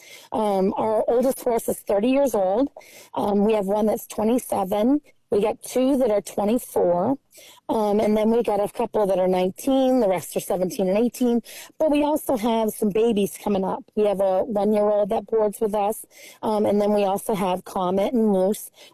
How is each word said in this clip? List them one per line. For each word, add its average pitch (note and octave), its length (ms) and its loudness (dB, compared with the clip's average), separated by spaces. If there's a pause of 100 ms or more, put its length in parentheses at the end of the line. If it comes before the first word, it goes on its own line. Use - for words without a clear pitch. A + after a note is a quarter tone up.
(320)
Um, G3 460 0
our A3 300 0
oldest B3 340 0
horse A#3 260 -2
is G#3 120 -4
thirty G#3+ 300 0
years C4+ 260 2
old. G#3 340 0 (460)
Um, G3+ 300 0
we A3 80 2
have G#3 120 0
one G#3+ 220 0
that's G#3+ 180 -2
twenty-seven. A3 960 0 (300)
We G3+ 100 2
got G#3+ 220 -2
two C4 340 0
that B3 140 2
are G3+ 100 2
twenty-four. G#3 960 0 (520)
Um, G#3+ 300 0
and G#3+ 180 2
then G#3+ 140 2
we A#3 100 2
got G#3 180 0
a G3+ 80 0
couple A3 380 -2
that F#3 140 0
are F#3 80 2
nineteen. B3+ 760 2
The G3 80 2
rest F3 260 -4
are F#3+ 40 -2
seventeen F#3 480 -2
and F#3+ 100 2
eighteen. A#3+ 440 0 (380)
But D#4 100 2
we D4 140 2
also D4 320 0
have A3+ 360 0
some G#3+ 180 -2
babies G#3 520 0
coming G3 220 -2
up. F#3 200 -6 (120)
We G#3 100 2
have G3 140 0
a F#3+ 240 2
one-year-old G#3 640 0
that A3 180 -4
boards G#3+ 340 0
with G#3 120 -2
us. G#3 320 -2 (360)
Um, G#3+ 240 0
and G#3 160 2
then G#3 120 2
we G#3 120 2
also G3 300 -2
have F#3 300 -2
Comet G3 480 -2
and A3 160 2
Moose, F#3+ 400 0 (240)